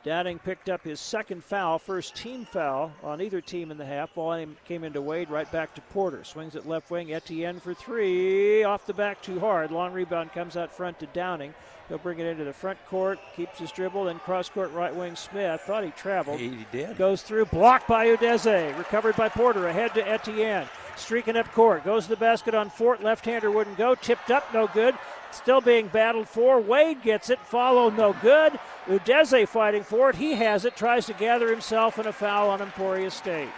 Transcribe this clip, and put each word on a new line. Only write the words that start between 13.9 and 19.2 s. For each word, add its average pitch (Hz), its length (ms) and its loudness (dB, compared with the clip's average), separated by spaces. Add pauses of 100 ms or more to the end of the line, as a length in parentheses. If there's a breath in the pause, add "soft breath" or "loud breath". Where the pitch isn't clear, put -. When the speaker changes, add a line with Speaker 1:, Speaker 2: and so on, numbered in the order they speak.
Speaker 1:
then 170 140 -6
cross 180 280 -4
court 185 260 -6
right 165 220 -4
wing 175 200 -8
Smith. 185 460 -6
Thought 208 220 -4
he 175 80 -6
traveled. 151 480 -4
Speaker 2:
He 120 320 -8
did. 160 260 -8
Speaker 1:
Goes 190 260 2
through, 220 240 0
blocked 233 400 6
by 226 200 4
Udeze. 226 720 2
Recovered 214 380 0
by 226 120 2